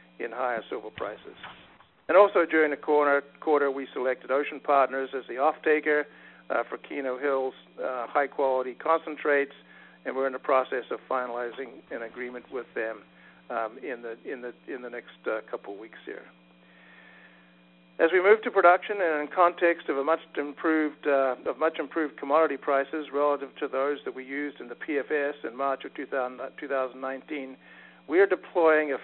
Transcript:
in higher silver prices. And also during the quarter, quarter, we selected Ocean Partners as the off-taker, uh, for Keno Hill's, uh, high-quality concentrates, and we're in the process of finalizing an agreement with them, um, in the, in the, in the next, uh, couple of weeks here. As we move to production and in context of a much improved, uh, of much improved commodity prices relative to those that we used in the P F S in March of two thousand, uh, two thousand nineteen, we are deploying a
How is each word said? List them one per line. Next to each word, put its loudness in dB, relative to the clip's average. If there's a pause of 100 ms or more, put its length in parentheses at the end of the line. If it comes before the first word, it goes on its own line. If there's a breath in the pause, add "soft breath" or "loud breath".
(200 loud breath)
in -6
higher -4
silver -8
prices. -10 (720)
And 6
also 8
during 4
the -2
quarter, 2 (160)
quarter, 2
we -6
selected -4
Ocean -2
Partners 2
as -8
the -8
off-taker, 2 (440 loud breath)
uh, 0
for -10
Keno -6
Hill's, -2 (280)
uh, -6
high-quality 0
concentrates, 0 (500 loud breath)
and -6
we're 0
in -4
the -8
process 0
of -8 (100)
finalizing -6 (100)
an -10
agreement -10
with -8 (100)
them, -6 (520 loud breath)
um, -4
in -8
the, -10 (140)
in -8
the, -10 (200)
in -10
the -12
next, -14 (100)
uh, -2 (100)
couple -10
of -14
weeks -18
here. -12 (1800 loud breath)
As 4
we 6
move 6
to -4
production 6
and 0
in -6
context 2
of 0
a -2
much 2 (180)
improved, -2
uh, 2 (100)
of -4
much 0
improved -4
commodity 2
prices -2
relative 0 (100)
to -4
those -2
that -6
we -12
used -8
in -14
the -14
P -4
F -4
S -2 (140)
in -12
March -4
of -14
two -10
thousand, -4
uh, -10 (100)
two -12
thousand -4
nineteen, -10 (520 loud breath)
we 4
are 8
deploying 2
a -2